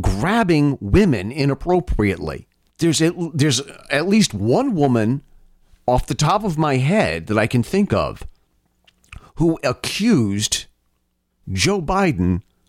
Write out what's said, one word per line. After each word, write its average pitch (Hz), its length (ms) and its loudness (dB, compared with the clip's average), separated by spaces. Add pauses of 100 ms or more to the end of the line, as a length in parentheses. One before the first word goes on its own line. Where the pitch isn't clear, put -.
grabbing 147 800 0
women 127 520 2
inappropriately. 135 1120 -2 (320)
There's 160 240 2
at, 170 120 2 (200)
there's 139 260 0 (300)
at 147 180 0
least 202 260 2
one 147 400 0
woman 131 480 2 (640)
off 123 200 2
the - 80 -4
top 180 300 0
of 165 140 -4
my 151 180 2
head 127 500 0
that 107 120 0
I 107 100 2
can 120 160 0
think 196 280 -2
of 73 300 -2 (1120)
who 160 280 0
accused 120 1000 -2 (840)
Joe 156 300 0
Biden 139 640 0 (260)